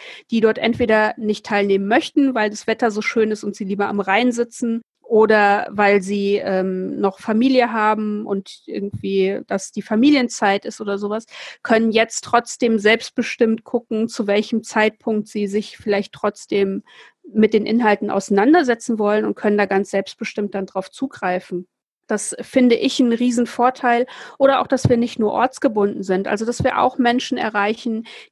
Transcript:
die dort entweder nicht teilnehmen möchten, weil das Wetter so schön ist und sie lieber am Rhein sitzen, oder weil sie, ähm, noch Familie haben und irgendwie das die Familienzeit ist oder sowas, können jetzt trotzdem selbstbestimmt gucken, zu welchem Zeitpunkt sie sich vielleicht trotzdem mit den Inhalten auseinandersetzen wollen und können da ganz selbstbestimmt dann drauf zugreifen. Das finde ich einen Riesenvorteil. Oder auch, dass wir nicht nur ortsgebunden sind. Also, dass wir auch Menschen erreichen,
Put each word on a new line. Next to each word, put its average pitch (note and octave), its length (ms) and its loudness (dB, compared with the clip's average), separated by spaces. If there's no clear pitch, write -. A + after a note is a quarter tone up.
die A3+ 120 0
dort A3 180 2
entweder G#3+ 580 2
nicht G#3 260 -4
teilnehmen G3+ 440 0
möchten, C4+ 480 2
weil G#3+ 160 0
das - 160 -10
Wetter A3+ 240 0
so G#3 100 -4
schön A3 300 0
ist G#3 120 -6
und G3+ 120 -6
sie - 80 -10
lieber G3+ 240 -2
am G3+ 120 -2
Rhein G#3 320 2
sitzen, A#3 520 -4
oder G#3+ 640 4
weil G3+ 300 2
sie, G3+ 340 -2
ähm, F#3 640 -4
noch G3 200 -2
Familie A#3+ 520 2
haben G#3+ 540 -2
und G3 400 -8
irgendwie G3 840 -2
das - 240 -6
die G#3 100 -8
Familienzeit A3+ 840 2
ist - 160 -10
oder G3+ 160 -4
sowas, G#3 300 -6
können A3+ 300 2
jetzt A3+ 320 0
trotzdem A#3 520 0
selbstbestimmt A3 880 0
gucken, A3+ 460 -4
zu G#3+ 180 -4
welchem G#3 360 0
Zeitpunkt A3 640 -2
sie G#3 180 -4
sich G3 300 -4
vielleicht G3+ 340 -2
trotzdem G3 720 -4
mit G#3+ 200 4
den G#3+ 120 2
Inhalten G#3+ 460 2
auseinandersetzen A#3 880 2
wollen G#3+ 240 2
und G#3 120 -2
können G#3 220 0
da G3+ 80 2
ganz G3 260 -2
selbstbestimmt G3+ 600 -4
dann G3 120 -6
drauf F#3+ 260 -8
zugreifen. F3+ 800 -6
Das - 340 -6
finde B3 340 4
ich - 240 -2
einen A#3+ 140 2
Riesenvorteil. A#3+ 920 0
Oder C4+ 240 4
auch, - 60 -4
dass - 220 0
wir B3 80 6
nicht A#3 220 -2
nur G#3+ 140 0
ortsgebunden G#3+ 680 0
sind. F#3+ 240 -2
Also, G#3+ 180 -4
dass A#3+ 180 -6
wir B3+ 160 0
auch B3+ 180 0
Menschen B3 400 0
erreichen, A3 720 -4